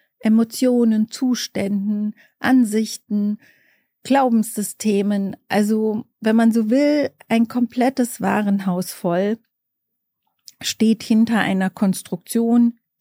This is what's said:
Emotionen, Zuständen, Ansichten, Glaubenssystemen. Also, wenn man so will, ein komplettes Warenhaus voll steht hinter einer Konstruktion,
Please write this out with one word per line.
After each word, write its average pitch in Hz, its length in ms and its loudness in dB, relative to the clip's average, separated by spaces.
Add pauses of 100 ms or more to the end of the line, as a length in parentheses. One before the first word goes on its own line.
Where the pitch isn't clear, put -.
(180)
Emotionen, 226 920 2
Zuständen, 208 1040 -4 (240)
Ansichten, 214 1000 0 (640)
Glaubenssystemen. 208 1300 -2 (120)
Also, 214 560 -2 (160)
wenn 220 160 2
man 226 160 4
so 220 160 0
will, 285 420 2 (180)
ein 226 200 2
komplettes 247 720 -2
Warenhaus 196 720 -2
voll 196 460 -2 (1200)
steht 220 420 0
hinter 226 360 2
einer 190 320 -2
Konstruktion, 233 1080 -2 (220)